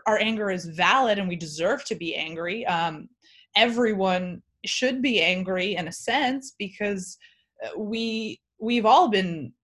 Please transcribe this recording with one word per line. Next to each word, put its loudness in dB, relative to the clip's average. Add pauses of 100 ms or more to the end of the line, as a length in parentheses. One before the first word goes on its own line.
our 2
anger 0
is -6
valid 4
and -2
we -2
deserve -2
to -6
be -6
angry. -6
Um, -2 (480)
everyone 2 (240)
should 0
be 2
angry 0
in -4
a -12
sense, -2
because, -6 (440)
uh, -8
we, -6 (200)
we've 0
all 8
been -2 (120)